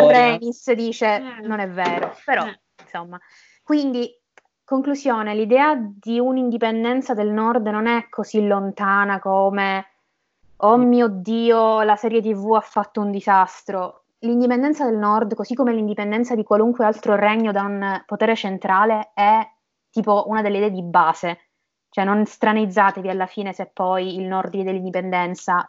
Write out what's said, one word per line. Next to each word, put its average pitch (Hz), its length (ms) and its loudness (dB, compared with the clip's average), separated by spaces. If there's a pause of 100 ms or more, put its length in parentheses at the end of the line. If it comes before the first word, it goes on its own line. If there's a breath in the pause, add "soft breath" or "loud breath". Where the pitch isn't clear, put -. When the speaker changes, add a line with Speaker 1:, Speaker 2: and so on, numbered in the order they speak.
Speaker 1:
storia. 247 160 8
Speaker 2:
Rhaenys, 240 540 0
dice, 226 440 -2
Speaker 3:
Eh. 233 300 -12
Speaker 2:
non 214 140 -4
è 196 80 -6
vero, 175 460 -4 (100)
però, 220 220 -4
Speaker 3:
Eh. - 140 -14 (220)
Speaker 2:
insomma. 175 360 -16 (440 soft breath)
Quindi, 269 480 -2 (540)
conclusione, 269 720 -2
l'idea 254 420 2
di 226 420 -6
un'indipendenza 240 960 0
del 208 160 0
Nord 220 380 0
non 214 180 -2
è 233 220 0
così 214 380 -2
lontana 196 760 0
come, 196 680 0 (760)
"Oh 214 140 6
Speaker 1:
Mm. 247 120 4
Speaker 2:
mio 240 200 4
Dio, 220 760 2
la 214 140 4
serie 226 240 0
T 220 140 -2
V 202 200 -2
ha 220 60 4
fatto - 400 -4
un 202 100 -4
disastro". 190 960 -2 (180)
L'indipendenza 247 600 2
del 226 140 0
Nord, 208 360 0
così 214 200 -6
come 240 180 0
l'indipendenza 214 600 -4
di 220 100 -2
qualunque 226 400 2
altro 220 300 0
regno 214 380 2
da 196 100 -2
un 196 420 -4
potere 220 320 -2
centrale, 202 760 0
è 208 260 4 (480)
tipo 208 400 0
una 214 140 -2
delle 202 160 0
idee 208 120 0
di 185 120 -6
base. 170 560 0 (500)
Cioè, 196 160 -2
non 208 220 2
stranizzatevi 196 840 0
alla 185 180 -4
fine 196 260 -8
se 196 200 -10
poi 185 440 -2
il 190 100 -6
Nord 190 260 -4
chiede 190 200 -4
l'indipendenza, 180 960 -4